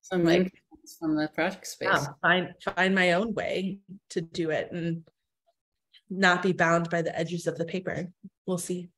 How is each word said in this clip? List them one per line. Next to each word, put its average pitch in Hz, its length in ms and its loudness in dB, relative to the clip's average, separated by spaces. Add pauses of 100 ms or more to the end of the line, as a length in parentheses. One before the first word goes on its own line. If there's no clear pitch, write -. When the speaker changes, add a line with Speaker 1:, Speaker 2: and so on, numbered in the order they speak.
Speaker 1:
Some 175 220 0
Speaker 2:
like, 170 140 6
Speaker 1:
influence - 600 -6
from 156 180 0
the 151 120 -2
project 185 380 -4
space. - 260 -6
Speaker 2:
yeah, 139 140 2 (140)
find, 180 280 4 (260)
find 190 200 2
my 180 180 4
own 208 220 2
way 185 440 -4 (320)
to 185 100 -2
do 165 300 -4
it 139 220 -2
and 165 300 -4 (1040)
not 180 340 2
be 190 100 2
bound 170 380 2
by 170 120 0
the - 140 -4
edges 170 300 -4
of 160 120 -4
the 170 60 -2
paper. 180 440 -6 (380)
We'll 180 120 -2
see. 180 400 -6